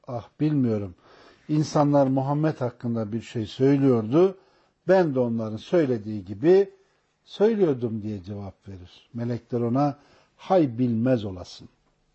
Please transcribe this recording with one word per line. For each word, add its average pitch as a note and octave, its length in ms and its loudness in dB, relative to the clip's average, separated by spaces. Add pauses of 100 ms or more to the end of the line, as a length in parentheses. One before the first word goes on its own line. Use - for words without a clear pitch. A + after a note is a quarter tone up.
ah, A#2 200 -10 (120)
bilmiyorum. A#2 560 0 (540)
İnsanlar D3 580 2
Muhammed C#3+ 540 -2
hakkında A#2 500 -4
bir A2+ 100 -4
şey A2 240 -8
söylüyordu. C#3 920 2 (500)
Ben F3 280 4
de C3 40 0
onların A2+ 380 -2
söylediği A2 680 -2
gibi E3 440 2 (540)
söylüyordum." C#3+ 800 0
diye G2+ 220 -8
cevap G2+ 440 -14
verir. F2+ 460 -20
Melekler A#2+ 480 -6
ona, C3+ 360 0 (400)
"Hay D3+ 400 0
bilmez A#2+ 480 0
olasın. F2+ 440 -14 (440)